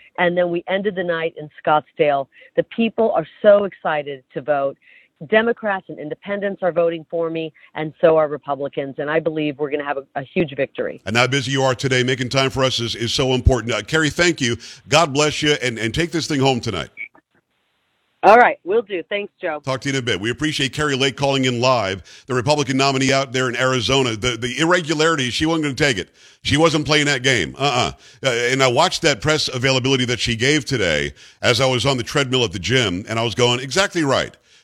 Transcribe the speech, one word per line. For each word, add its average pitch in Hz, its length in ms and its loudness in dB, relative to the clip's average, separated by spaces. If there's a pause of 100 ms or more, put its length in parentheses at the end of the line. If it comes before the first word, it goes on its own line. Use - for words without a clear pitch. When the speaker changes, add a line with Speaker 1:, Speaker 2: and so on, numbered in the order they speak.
(200)
Speaker 1:
And 175 180 2
then 180 140 2
we 170 180 -4
ended 196 260 -2
the 185 100 -4
night 165 340 -4
in 151 120 -14 (140)
Scottsdale. 147 640 0 (280)
The 170 80 2
people 226 480 -2
are 160 140 -2 (160)
so 202 220 6
excited 147 580 -4 (120)
to 156 80 -6
vote. 139 340 -2 (520)
Democrats 220 600 0
and 156 100 -14
independents 196 640 -8
are 175 100 0
voting 170 380 0
for 165 200 -4
me, 160 220 -6 (220)
and 156 260 -6
so 160 160 6
are 156 120 2
Republicans. 139 680 -8
And 147 120 -4
I 160 100 0
believe 156 380 -4
we're 147 120 -4
gonna 147 140 -4
have 143 140 -6
a, 139 160 -8
a 139 80 -6
huge 143 340 -4
victory. 120 500 -6
Speaker 2:
And 107 100 -2
how 127 100 4
busy 131 260 -2
you 131 100 0
are 131 120 2
today, 127 280 0
making 123 280 -2
time 135 200 0
for 131 140 0
us 123 160 0
is, - 140 -4
is 110 200 -4
so 131 180 0
important. 123 400 -2
Uh, 104 100 -2
Kari, 156 280 0
thank 175 300 0
you. 117 160 0 (320)
God 151 240 4
bless 147 300 0
you, 147 100 2 (100)
and, 120 160 -2
and 110 160 -2
take 165 160 -2
this 160 160 -4
thing 143 140 -2
home 131 200 4
tonight. 90 300 -6 (1300)
Speaker 1:
All 202 140 10
right, 202 280 6
will 214 180 0
do. 185 220 -8
Thanks, 202 360 -8
Joe. 156 200 -6
Speaker 2:
Talk 131 200 -4
to 139 80 -6
you 135 60 0
in 135 40 -2
a 123 60 -4
bit. 98 160 -2
We 107 80 -4
appreciate 139 460 -2
Kari 147 200 -2
Lake 131 220 0
calling 135 300 0
in 123 120 0
live, 110 440 2 (240)
the 127 80 -4
Republican 135 420 0
nominee 135 380 2
out 135 180 0
there 127 160 0
in 120 80 -4
Arizona. 131 580 2
The, 117 220 -2
the 123 220 -6
irregularities, 160 720 2
she 156 140 0
wasn't 160 160 0
gonna 143 120 -4
take 139 220 2
it. 85 140 -6 (320)
She 139 160 0
wasn't 156 260 4
playing 147 220 2
that 135 160 0
game. 101 360 0
Uh-uh. 123 340 0 (300)
Uh, 135 60 -2
and 123 340 0
I 131 60 6
watched 156 340 2
that 143 200 0
press 151 260 0
availability 127 560 0
that 120 160 -2
she 117 160 -2
gave 139 300 0
today 80 480 0 (260)
as 120 220 0
I 135 40 4
was 127 200 0
on 135 100 0
the 120 60 -4
treadmill 127 420 -2
at 92 80 -2
the 101 60 -8
gym, 98 500 -2
and 113 100 -4
I 117 40 -2
was 117 120 -4
going, 123 260 2
"Exactly 165 440 -2
right." 98 320 0 (280)